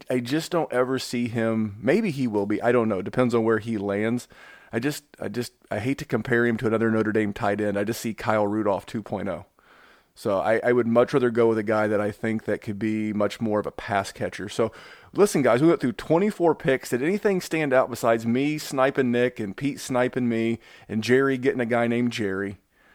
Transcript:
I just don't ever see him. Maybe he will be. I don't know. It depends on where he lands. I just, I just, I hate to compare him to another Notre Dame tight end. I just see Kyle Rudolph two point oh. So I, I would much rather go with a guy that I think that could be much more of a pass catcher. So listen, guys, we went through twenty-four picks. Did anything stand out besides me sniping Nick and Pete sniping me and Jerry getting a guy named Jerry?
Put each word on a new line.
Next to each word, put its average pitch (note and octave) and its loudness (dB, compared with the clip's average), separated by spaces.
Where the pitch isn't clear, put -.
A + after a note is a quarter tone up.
I B2+ 0
just C#3 -4
don't F3 -2
ever B2+ 0
see A#2+ -4
him. A2 -2
Maybe F3+ 2
he C3+ -4
will G2+ 0
be. G#2 -2
I A#2+ 2
don't A#2 4
know. G2 0
It G2 -4
depends A#2+ 0
on A#2 2
where A2 2
he A2 -6
lands. G#2 -2
I A#2 -4
just, C#3+ -4
I G#2 -6
just, A2+ -8
I G#2 -4
hate B2+ -4
to - -12
compare A#2+ 0
him A2+ 2
to B2 -2
another A2 2
Notre A2 2
Dame G#2 0
tight G#2 -2
end. G#2 0
I G2+ -2
just A2+ -4
see A2+ -4
Kyle G#2+ 0
Rudolph G2+ -2
two A2 -8
point G2 -6
oh. F2 -8
So G2 0
I, A2 2
I B2 2
would B2 4
much A#2+ 4
rather B2 2
go A#2 4
with A2 2
a A2 0
guy G#2+ 0
that G#2 0
I G#2 -2
think A2 -4
that G#2 -2
could G2+ -8
be G#2+ -2
much G2+ -2
more G#2+ 0
of - -2
a - -8
pass - -4
catcher. F#2+ -8
So A2+ -2
listen, F#3 4
guys, B2 4
we E3 8
went E3 4
through B2 0
twenty-four E3+ 2
picks. - -2
Did B2 0
anything F#3+ 0
stand D#3 -2
out B2+ 6
besides A#2 0
me C#3 0
sniping C3 0
Nick A#2+ 0
and G2 -8
Pete C#3 -4
sniping B2+ 0
me A2+ 0
and A2 -4
Jerry C3 4
getting B2+ 0
a A#2+ 0
guy A#2 0
named A#2+ 0
Jerry? G2 -4